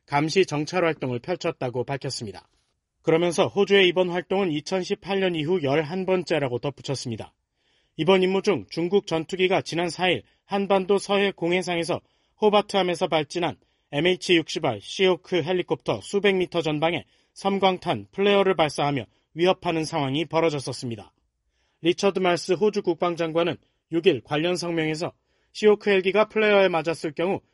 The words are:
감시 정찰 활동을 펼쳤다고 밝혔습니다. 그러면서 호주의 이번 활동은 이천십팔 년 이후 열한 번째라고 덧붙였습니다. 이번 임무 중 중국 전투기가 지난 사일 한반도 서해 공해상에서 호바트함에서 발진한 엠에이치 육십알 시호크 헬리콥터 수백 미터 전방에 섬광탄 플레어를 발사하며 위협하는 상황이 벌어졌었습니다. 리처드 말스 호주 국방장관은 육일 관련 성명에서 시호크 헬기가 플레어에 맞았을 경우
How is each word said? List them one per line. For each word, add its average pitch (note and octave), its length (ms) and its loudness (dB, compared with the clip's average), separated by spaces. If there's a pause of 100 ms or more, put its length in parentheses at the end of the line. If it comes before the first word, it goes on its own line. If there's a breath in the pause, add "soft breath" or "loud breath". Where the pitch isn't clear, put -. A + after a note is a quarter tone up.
감시 D#3 400 2
정찰 D#3 400 -2
활동을 C3+ 340 -2
펼쳤다고 C3 640 -4
밝혔습니다. A#2+ 640 -10 (540)
그러면서 E3 460 2
호주의 G3 420 2
이번 F3+ 200 0
활동은 F3+ 440 -2
이천십팔 F#3+ 640 -4
년 F#3 160 0
이후 D#3+ 260 0
열한 D3+ 440 0
번째라고 D3+ 540 0
덧붙였습니다. B2+ 720 -8 (640)
이번 F#3 260 4
임무 F#3+ 180 2
중 D#3 280 0
중국 F3 360 0
전투기가 F3 580 0
지난 E3+ 260 -4
사일 E3 340 0 (220)
한반도 G3 520 2
서해 G3 340 0
공해상에서 E3+ 680 -2 (420)
호바트함에서 F#3+ 680 2
발진한 D#3 480 -2 (340)
엠에이치 F3 460 2
육십알 D3+ 420 -4
시호크 F3+ 640 0
헬리콥터 E3 580 -4
수백 G3 360 0
미터 F3 240 -2
전방에 D3+ 420 -2 (300)
섬광탄 F#3 800 0
플레어를 G3 420 2
발사하며 C#3+ 500 -2 (280)
위협하는 E3+ 500 0
상황이 D3 400 -2
벌어졌었습니다. C#3+ 880 -4 (720)
리처드 F#3+ 380 0
말스 F3 340 0
호주 G#3 280 0
국방장관은 E3+ 760 -2 (340)
육일 D#3+ 320 2
관련 D#3+ 320 -2
성명에서 D#3+ 560 -4 (400)
시호크 G#3 380 4
헬기가 G3 400 2
플레어에 G#3 400 4
맞았을 E3 420 -2
경우 E3+ 300 -2 (120)